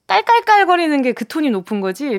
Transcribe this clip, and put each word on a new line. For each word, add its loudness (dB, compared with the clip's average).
깔깔깔거리는 2
게 0
그 -8
톤이 -2
높은 -4
거지, -4